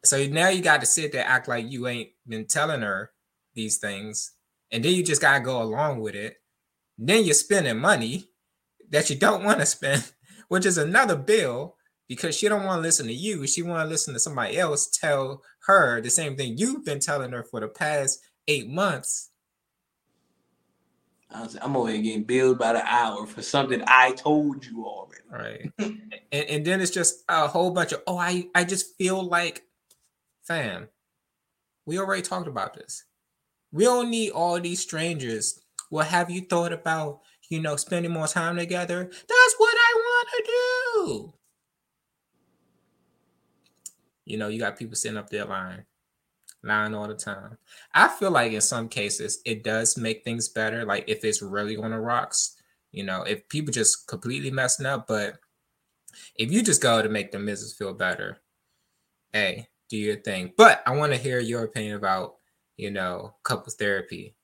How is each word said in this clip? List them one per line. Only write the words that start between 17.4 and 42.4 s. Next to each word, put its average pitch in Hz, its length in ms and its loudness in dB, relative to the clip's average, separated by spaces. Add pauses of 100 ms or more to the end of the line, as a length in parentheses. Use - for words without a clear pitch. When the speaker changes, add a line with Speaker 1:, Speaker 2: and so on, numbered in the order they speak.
Speaker 1:
for 113 160 -8
the 107 80 -6
past 147 520 -2 (280)
eight 131 200 0
months. 160 600 -2 (2000)
Speaker 2:
I 113 100 -12
was, 113 200 -12
I'm 135 140 -2
over 113 140 0
here 107 120 -2
getting 107 220 -2
billed 127 340 4
by 117 140 2
the 113 120 2
hour 113 400 2
for 107 180 -14
something 127 440 0
I 127 260 8
told 147 540 0
you 113 180 -12
already. 95 360 -16 (100)
Speaker 1:
Right. 110 480 -10
<laughs> 214 220 -6 (320)
And, 143 160 -2
and 147 160 -2
then 190 160 2
it's 175 120 0
just - 360 0
a 156 200 2
whole 180 240 0
bunch 180 180 0
of, - 160 -4
"Oh, 180 100 -2
I, 180 380 -2
I 180 80 6
just 185 340 -4
feel 190 240 0
like," 175 440 -2 (800)
fam, 110 440 -6 (1000)
we 165 120 -4
already 190 240 -2
talked 185 240 -6
about 110 280 -6
this. - 300 -16 (680)
We 160 100 2
don't 247 280 4
need 226 200 0
all 175 300 0
these 175 200 -4
strangers. 143 800 -4 (300)
"Well, 156 140 0
have 175 260 2
you 180 120 -6
thought 170 300 0
about, 160 500 -4 (260)
you 160 120 -4
know, 151 140 -2
spending 170 380 -2
more 156 160 -2
time 170 280 0
together?" 175 480 -4
That's 494 540 6
what 453 180 8
I 480 460 4 (140)
wanna 440 100 -2
do. 466 880 0 (3000)